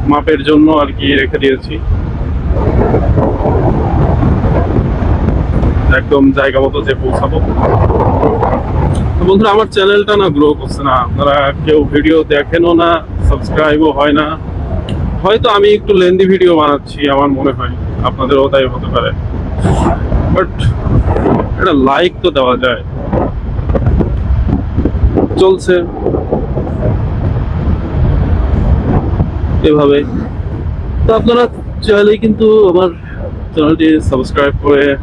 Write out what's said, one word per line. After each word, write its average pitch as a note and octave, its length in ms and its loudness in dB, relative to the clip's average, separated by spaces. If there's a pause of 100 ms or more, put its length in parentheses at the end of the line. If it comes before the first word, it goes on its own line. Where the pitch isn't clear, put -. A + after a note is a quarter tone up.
মাপের D3 340 2
জন্য D3+ 300 4
আর D3 140 2
কি C#3 280 -2
রেখে D3 240 -2
দিয়েছি। C3+ 400 -2 (4000)
একদম C#3 360 2
জায়গা C3+ 280 0
মতো C3+ 220 -2
যে C3 120 -2
পৌঁছাবো। C3 460 -2 (1800)
তো F3 60 0
বন্ধুরা, G3+ 260 4
আমার G#3+ 160 2
চ্যানেলটা G3+ 500 2
না G3 120 2
গ্রো D3 260 2
করছে - 280 -6
না, C3+ 80 -2
আপনারা C#3 600 0 (120)
কেউ D3+ 200 2
ভিডিও D3+ 400 2
দেখেনও E3 500 0
না, E3+ 280 2 (260)
সাবস্ক্রাইবও D3+ 640 2
হয় C#3+ 200 0
না। D3+ 260 -2 (840)
হয়তো G#3+ 260 2
আমি G#3 200 2
একটু G#3 260 2
লেন্দি F#3 320 4
ভিডিও F3+ 300 4
বানাচ্ছি, C#3+ 520 0
আমার C#3 200 2
মনে C3+ 240 0
হয়, B2 180 -6 (340)
আপনাদেরও C3+ 440 0
তাই C3+ 180 2
হতে B2 200 -6
পারে, A#2 240 -2 (1200)
but - 280 -2 (960)
একটা F#3 140 2
লাইক C#3+ 400 2 (100)
তো F3 80 2
দেওয়া B2+ 260 0
যায়। B2 260 -2 (2500)
চলছে F#3 380 2 (4000)
এভাবে। C#3+ 420 4 (1000)
তো A3 80 2
আপনারা A#3 340 2 (340)
চাইলেই G#3 360 4
কিন্তু G#3+ 500 4
আমার F3+ 200 2 (640)
চ্যানেলটি D#3 460 2
সাবস্ক্রাইব C#3 600 -2
করে C#3+ 400 2